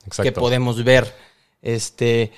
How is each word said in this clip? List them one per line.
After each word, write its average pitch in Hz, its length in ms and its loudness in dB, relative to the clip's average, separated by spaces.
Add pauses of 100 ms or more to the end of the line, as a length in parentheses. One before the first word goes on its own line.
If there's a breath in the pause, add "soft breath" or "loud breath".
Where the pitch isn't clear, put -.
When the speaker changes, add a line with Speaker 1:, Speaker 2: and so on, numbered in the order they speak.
Speaker 1:
Exacto. 101 200 -6
Speaker 2:
que 127 80 0
podemos 123 500 -2
ver. 123 320 4 (480 soft breath)
Este, 117 760 -2